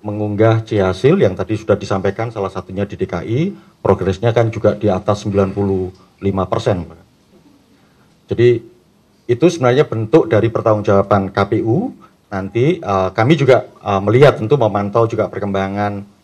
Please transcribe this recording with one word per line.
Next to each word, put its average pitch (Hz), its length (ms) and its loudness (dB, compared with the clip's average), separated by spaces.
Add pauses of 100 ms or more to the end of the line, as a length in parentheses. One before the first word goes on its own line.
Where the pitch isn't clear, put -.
mengunggah 104 560 0
C 107 160 -2
hasil 98 400 2
yang 101 160 2
tadi 107 240 -4
sudah 107 160 0
disampaikan, 98 560 -4
salah 101 200 -6
satunya 95 360 -8
di - 80 -14
D 87 160 -6
K 85 160 -6
I, 147 240 -2 (320)
progresnya 95 480 0
kan 113 240 0
juga 104 240 0
di 107 80 -2
atas 98 400 -2
sembilan 98 240 0
puluh 95 720 -4
lima 95 240 -2
persen. 92 400 -2 (1400)
Jadi, 117 320 2 (640)
itu 120 240 0
sebenarnya 135 400 2
bentuk 113 400 2
dari 110 240 2
pertanggungjawaban 101 800 2
K - 40 0 (120)
P - 20 0 (140)
U. 175 240 -2 (400)
Nanti, 113 480 -2
eh, 95 320 -2
kami 120 240 2
juga, 135 320 4
eh, 101 400 -4
melihat, 120 320 6
tentu 110 160 0
memantau 107 560 0
juga 104 160 -2
perkembangan 101 800 -4 (180)